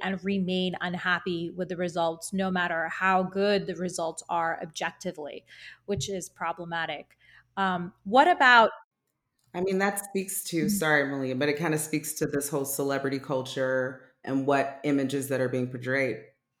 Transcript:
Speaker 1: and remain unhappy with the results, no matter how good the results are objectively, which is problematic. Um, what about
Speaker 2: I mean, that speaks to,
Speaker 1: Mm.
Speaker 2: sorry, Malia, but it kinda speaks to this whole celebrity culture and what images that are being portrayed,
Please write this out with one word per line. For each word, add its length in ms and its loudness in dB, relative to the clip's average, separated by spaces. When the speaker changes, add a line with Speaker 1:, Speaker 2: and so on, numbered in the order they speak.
Speaker 1:
and 220 -4
remain 560 0
unhappy 720 -2
with 180 -6
the 80 -6
results, 560 -2
no 180 0
matter 380 0
how 340 2
good 440 0
the 100 -6
results 520 -4
are 340 -2
objectively, 840 -8
which 260 -4
is 180 -8
problematic. 880 -8
Um, 360 -2
what 240 6
about 440 8
Speaker 2:
I 60 -4
mean, 180 0
that 260 0
speaks 400 -6
to, 220 -2
Speaker 1:
Mm. 40 0
Speaker 2:
sorry, 380 2
Malia, 280 -4
but 120 0
it 80 0
kinda 220 0
speaks 360 -4
to 120 -2
this 220 -2
whole 160 -2
celebrity 540 -2
culture 840 -2
and 220 0
what 360 2
images 460 0
that 120 0
are 80 2
being 220 -2
portrayed, 540 -2